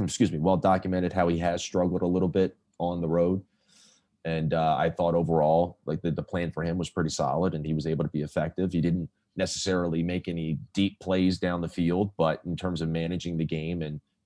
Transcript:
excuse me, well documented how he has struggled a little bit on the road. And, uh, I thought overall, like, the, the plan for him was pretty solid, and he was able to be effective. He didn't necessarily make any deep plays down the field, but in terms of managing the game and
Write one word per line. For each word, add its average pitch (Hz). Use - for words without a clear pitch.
excuse 92
me, 80
well 90
documented 92
how 90
he 85
has 87
struggled 90
a 90
little 90
bit 95
on 87
the 82
road. 87
And, 80
uh, 80
I 82
thought 85
overall, 82
like, 80
the, 85
the 76
plan 85
for 80
him 85
was -
pretty 82
solid, 80
and 78
he 78
was 73
able 78
to 73
be 73
effective. 82
He 85
didn't 85
necessarily 90
make 87
any 80
deep 98
plays 92
down 87
the 82
field, 87
but 80
in 85
terms 90
of 80
managing 82
the 82
game 80
and 76